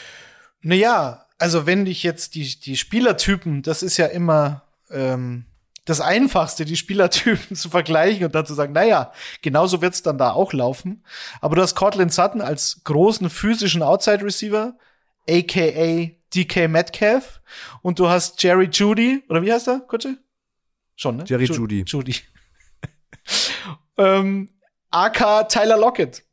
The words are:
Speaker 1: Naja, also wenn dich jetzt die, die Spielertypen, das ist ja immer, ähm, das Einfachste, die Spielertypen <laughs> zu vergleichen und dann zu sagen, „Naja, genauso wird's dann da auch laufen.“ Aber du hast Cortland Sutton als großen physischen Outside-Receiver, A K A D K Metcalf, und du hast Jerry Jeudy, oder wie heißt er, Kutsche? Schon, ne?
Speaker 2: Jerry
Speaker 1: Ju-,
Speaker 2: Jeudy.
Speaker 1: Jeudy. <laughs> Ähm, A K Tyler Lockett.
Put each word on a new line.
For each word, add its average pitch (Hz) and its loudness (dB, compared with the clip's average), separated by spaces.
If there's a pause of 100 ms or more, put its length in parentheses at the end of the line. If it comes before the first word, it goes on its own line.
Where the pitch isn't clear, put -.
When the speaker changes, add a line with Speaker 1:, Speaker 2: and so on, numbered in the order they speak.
(600)
Speaker 1:
Naja, 180 2 (160)
also 165 0
wenn 185 2
dich 185 -4
jetzt 170 -4
die, 143 -8
die 135 -8
Spielertypen, 190 0
das 160 -4
ist 185 0
ja 165 4
immer, 151 0 (260)
ähm, 127 -6 (380)
das 156 -2
Einfachste, 170 0
die 156 -4
Spielertypen 196 0
<laughs> - -
zu - -8
vergleichen 170 2
und 147 -4
dann 160 0
zu 151 -12
sagen, 143 -2
„Naja, 165 2 (300)
genauso 165 2
wird's 180 -2
dann 147 -2
da 127 2
auch 185 0
laufen.“ 135 -4 (380)
Aber 151 0
du 185 4
hast 180 0
Cortland 190 2
Sutton - -2
als - -6
großen 180 2
physischen 202 -2
Outside-Receiver, 208 0 (520)
A 175 4
K 170 0
A 165 0 (240)
D 180 0
K 170 0
Metcalf, 208 0 (400)
und 180 -2
du 180 4
hast 175 0
Jerry 185 4
Jeudy, 233 2
oder 165 0
wie 202 0
heißt 240 0
er, 262 -2
Kutsche? 262 -8 (760)
Schon, 120 -4
ne? 156 -10
Speaker 2:
Jerry 127 0
Speaker 1:
Ju-, 160 -2
Speaker 2:
Jeudy. 107 -4
Speaker 1:
Jeudy. 131 -6
<laughs> - -16 (1700)
Ähm, 196 2 (400)
A 180 2
K 214 2
Tyler 220 2
Lockett. 214 0